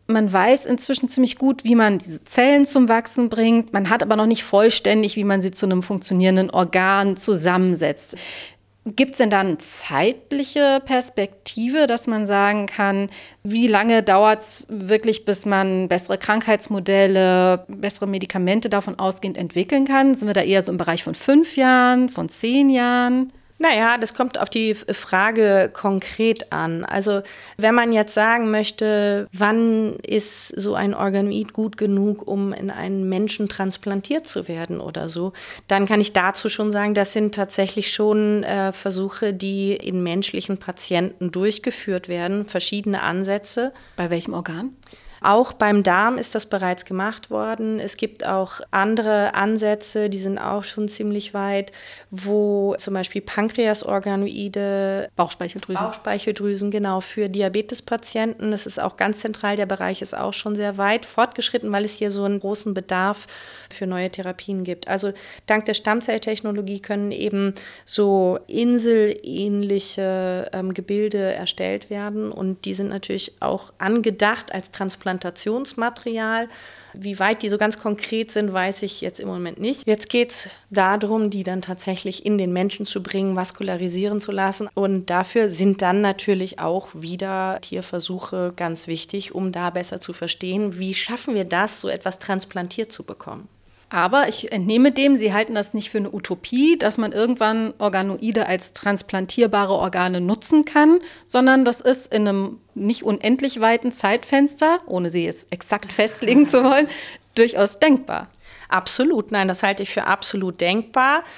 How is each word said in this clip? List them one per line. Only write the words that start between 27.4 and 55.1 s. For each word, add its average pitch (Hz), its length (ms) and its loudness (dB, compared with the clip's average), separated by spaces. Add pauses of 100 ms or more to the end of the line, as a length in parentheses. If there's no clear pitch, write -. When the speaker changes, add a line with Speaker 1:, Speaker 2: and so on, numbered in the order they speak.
Speaker 2:
wenn 220 160 4
man 233 180 4
jetzt 214 220 2
sagen 220 380 2
möchte, 208 800 0
wann 220 640 2 (100)
ist - 440 -4
so 202 260 -4
ein 202 180 0
Organoid 202 600 -2
gut 220 220 -4
genug, 208 520 0
um 196 260 -2
in - 160 -8
einen 190 400 -4
Menschen 208 400 -2
transplantiert 196 800 -4
zu 175 200 -6
werden 170 320 -8
oder 160 300 -8
so, 175 240 -6 (340)
dann 196 200 2
kann 214 140 6
ich 202 120 0
dazu 190 360 0
schon 214 220 -2
sagen, 208 220 0
das 196 200 2
sind 214 200 0
tatsächlich 196 580 -2
schon, 214 520 2
äh, 190 300 -2
Versuche, 196 600 -4
die 196 400 -2
in 185 300 -4
menschlichen 185 560 -4
Patienten 180 720 -4
durchgeführt 196 800 -4
werden, 180 360 -4
verschiedene 202 560 -4
Ansätze. 202 720 -2 (220)
Speaker 1:
Bei 175 160 -4
welchem 175 220 -4
Organ? 170 420 -8 (460)
Speaker 2:
Auch 226 320 4
beim 208 300 2
Darm 202 340 2
ist - 180 -6
das 214 100 -4
bereits 185 400 -4
gemacht 190 460 -6
worden. 220 480 -4
Es - 180 -6
gibt - 280 -8
auch 190 360 -4 (100)
andere 214 640 2
Ansätze, 214 760 0
die 196 100 -4
sind 196 180 -4
auch 202 260 -4
schon 214 240 -6
ziemlich 208 460 -6
weit, 196 380 -4 (400)
wo 202 640 0
zum - 160 -6
Beispiel 190 280 -4
Pankreasorganoide, 202 1900 -2